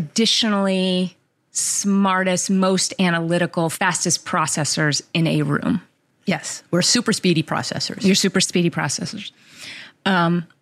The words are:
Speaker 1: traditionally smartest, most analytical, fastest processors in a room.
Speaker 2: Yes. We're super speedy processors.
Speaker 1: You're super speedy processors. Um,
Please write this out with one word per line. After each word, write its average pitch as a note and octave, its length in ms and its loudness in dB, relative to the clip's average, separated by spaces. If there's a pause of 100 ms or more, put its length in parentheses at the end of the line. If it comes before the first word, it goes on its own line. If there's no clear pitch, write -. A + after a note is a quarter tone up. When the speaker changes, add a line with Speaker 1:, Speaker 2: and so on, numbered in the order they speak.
Speaker 1:
traditionally F#3+ 1040 0 (360)
smartest, F#3+ 960 0
most F#3+ 500 2
analytical, E3+ 720 0
fastest F3 560 -2
processors D3+ 760 -2 (120)
in E3 140 2
a D#3 140 0
room. D3 400 0 (440)
Speaker 2:
Yes. - 460 -4
We're F3 120 2
super - 280 2
speedy F3 300 2
processors. - 640 -6
Speaker 1:
You're F#3+ 100 6
super F#3+ 240 2
speedy F3 300 2
processors. - 640 -6 (760)
Um, F3 400 2 (160)